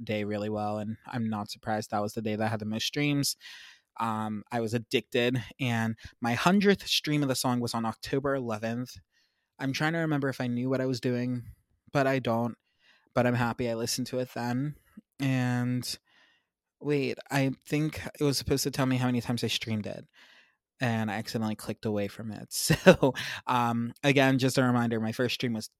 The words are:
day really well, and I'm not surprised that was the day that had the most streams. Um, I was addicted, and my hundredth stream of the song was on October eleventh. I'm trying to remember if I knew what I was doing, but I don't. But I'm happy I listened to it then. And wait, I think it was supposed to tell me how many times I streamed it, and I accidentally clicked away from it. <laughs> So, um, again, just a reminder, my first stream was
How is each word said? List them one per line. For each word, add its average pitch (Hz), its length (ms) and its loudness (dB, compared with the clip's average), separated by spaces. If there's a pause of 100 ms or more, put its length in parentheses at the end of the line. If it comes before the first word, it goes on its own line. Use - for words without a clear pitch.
day 107 200 -2
really 104 260 -2
well, 107 280 -2
and 107 280 -6
I'm 113 240 -4
not 104 200 -4
surprised 110 400 -4
that 104 120 0
was 104 100 -4
the 113 100 -6
day 107 140 -2
that 110 140 0
had 110 100 -4
the 104 60 -6
most 110 200 -4
streams. 147 500 0 (600)
Um, 107 540 -2
I 120 80 0
was 110 140 -2
addicted, 123 680 0 (160)
and 113 380 0 (240)
my 120 140 0
hundredth 190 520 4
stream 151 360 0
of 135 60 0
the 131 60 2
song 123 260 0
was 120 140 -2
on 113 120 -2
October 139 480 -2
eleventh. 117 640 -4 (600)
I'm 135 140 -2
trying 156 220 0
to 170 60 0
remember 147 280 2
if 131 120 -4
I 127 80 -2
knew 120 200 0
what 131 120 2
I 131 60 0
was 131 140 -2
doing, 123 440 -2 (480)
but 139 140 4
I 135 120 2
don't. 117 380 0 (580)
But 123 120 4
I'm 123 80 4
happy 120 360 0
I 113 40 0
listened 117 340 -2
to 127 100 -4
it 127 160 -4
then. 123 400 -2 (460)
And 123 760 0 (840)
wait, 139 380 0 (120)
I 135 220 2 (160)
think 151 320 -2 (180)
it 151 60 2
was 139 120 2
supposed - 280 0
to 139 80 -2
tell 135 120 0
me 127 120 2
how 127 100 2
many 123 140 2
times 117 240 -2
I - 20 0
streamed 107 400 -2
it, - 180 -10 (760)
and 113 280 0
I 98 60 -4
accidentally 110 400 -2
clicked - 320 -8
away 104 220 0
from 110 240 -10
it. - 200 -12
<laughs> - 0 -
So, - 600 6 (320)
um, 117 460 0 (100)
again, 135 380 6
just 131 180 2
a 131 60 4
reminder, 120 340 2
my 110 140 -2
first 120 240 0
stream 120 160 -4
was 110 280 -6